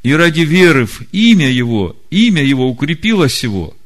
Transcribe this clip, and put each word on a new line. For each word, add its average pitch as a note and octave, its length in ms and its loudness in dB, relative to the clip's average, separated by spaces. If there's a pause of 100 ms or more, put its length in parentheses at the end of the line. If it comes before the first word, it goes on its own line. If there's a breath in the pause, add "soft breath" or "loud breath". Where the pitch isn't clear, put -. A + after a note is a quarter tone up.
И B2+ 100 0
ради E3 280 0
веры D#3+ 440 2
в - 160 -14 (100)
имя G3 380 2
Его, A#2 460 -2 (140)
имя G3 340 0
Его C3 260 0
укрепило D#3+ 600 -2
сего. G2 460 -6 (100)